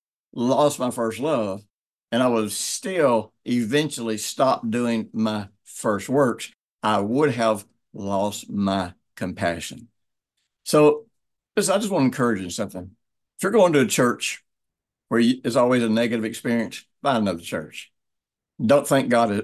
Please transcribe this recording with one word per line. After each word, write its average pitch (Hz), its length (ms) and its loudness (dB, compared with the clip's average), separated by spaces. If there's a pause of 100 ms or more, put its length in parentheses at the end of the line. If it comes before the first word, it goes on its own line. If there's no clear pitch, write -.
(320)
lost 131 460 0
my 123 140 -4
first 113 280 -4
love, 110 440 -2 (480)
and 117 100 2
I 127 60 4
would 113 160 2
have 104 100 -6
still 139 800 0 (120)
eventually 120 760 -2
stopped 127 500 0
doing 117 420 -2
my 107 360 -4 (180)
first 101 420 -4
works. 127 440 0 (320)
I 107 160 2
would 127 320 0
have 113 340 0 (280)
lost 101 540 -4
my 98 460 -2 (220)
compassion. 87 720 -6 (760)
So, 151 420 4 (520)
listen, 196 160 2
I 202 60 2
just 208 120 -4
want 160 120 2
to - 20 4
encourage 120 340 0
you 95 60 -8
in 90 60 -10
something. 95 400 -8 (460)
If - 60 -8
you're 196 80 0
going 190 220 6
to 143 80 6
a 113 60 4
church - 560 0 (640)
where 117 100 2
you, 123 240 2
it's 120 120 -2
always 123 280 4
a 113 60 0
negative 113 340 0
experience, 117 600 -6 (160)
find 135 160 0
another 92 240 -2
church. - 500 -10 (760)
Don't 139 220 4
think 135 220 2
God 117 220 4
is, 101 120 -2